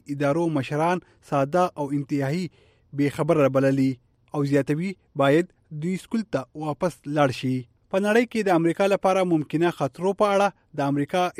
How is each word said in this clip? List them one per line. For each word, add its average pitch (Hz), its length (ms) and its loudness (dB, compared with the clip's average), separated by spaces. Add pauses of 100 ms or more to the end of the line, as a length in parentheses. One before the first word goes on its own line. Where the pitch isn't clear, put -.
(160)
ادارو 147 320 0 (100)
مشران 165 480 -2 (280)
ساده 147 340 0 (120)
او 139 200 -6
انتهایی 143 480 -4
بې - 600 -8 (120)
خبره 151 400 2
بللي 135 320 2 (420)
او 156 60 -4 (140)
زیاتوي، 151 420 -2 (260)
باید 147 340 2 (260)
دوی 180 200 -4
سکول 226 200 -6 (120)
ته 135 80 -2 (220)
واپس 156 300 -4 (220)
لاړ 143 220 4
شي. 131 180 -4 (360)
په 196 120 0
نړۍ 220 280 2
کې 214 160 -2
د 180 120 4
امریکا 165 320 2
لپاره 190 400 2
ممکنه 160 480 0
خطرو 170 420 -4
په 202 140 2
اړه 190 440 -2
د 143 120 0
امریکا 143 320 -2 (160)